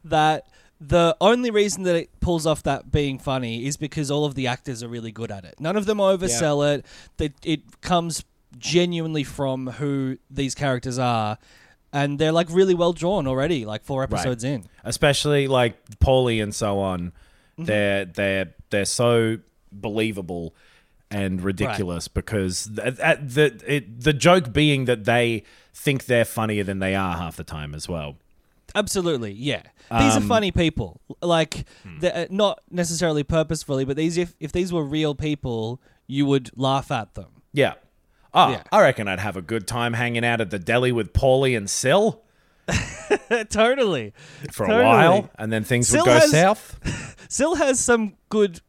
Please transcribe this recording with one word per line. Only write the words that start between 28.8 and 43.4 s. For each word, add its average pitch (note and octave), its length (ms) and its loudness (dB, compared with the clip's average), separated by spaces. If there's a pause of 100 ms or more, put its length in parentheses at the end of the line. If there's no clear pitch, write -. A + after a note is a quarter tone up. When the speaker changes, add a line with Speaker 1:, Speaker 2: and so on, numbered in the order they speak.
Speaker 1:
yeah. A#2+ 300 -6 (280)
These A2 280 2
Speaker 2:
Um, G#2+ 60 0
Speaker 1:
are G#2 40 -4
funny G#3 240 2
people. D3+ 480 -2 (220)
L-, F3 80 -2
like, D#3+ 360 0 (180)
Speaker 2:
Hmm. E3 160 -16
Speaker 1:
they're, F3 160 0
uh, E3+ 140 -4
not G3 300 0 (100)
necessarily E3 540 -2
purposefully, D3+ 600 -2
but C3+ 100 -4
these, D#3+ 220 -2
if, F3 240 -4
if D3+ 100 -8
these F3+ 220 -2
were D#3+ 100 0
real D3 320 -2
people, B2+ 640 -6 (240)
you C#3 200 0
would C#3 320 0
laugh C3+ 340 -2
at A2+ 240 -6
them. - 260 -18 (120)
Speaker 2:
Yeah. C3 220 2 (580)
Oh, D3 180 6
Speaker 1:
Yeah. A2 120 -6 (100)
Speaker 2:
I G#3 80 6
reckon A#2+ 260 4
I'd F#2+ 140 -4
have G2+ 160 -6
a F#2 40 -8
good G2+ 240 -6
time A#2+ 280 -4
hanging A#2 320 -2
out A#2 160 2
at F#2 100 -4
the G#2 80 -6
deli B2 320 0
with A2+ 220 -2
Paulie C3 440 4
and G2+ 140 -4
Sil. F#3+ 480 2 (480)
Speaker 1:
<laughs> - 840 -4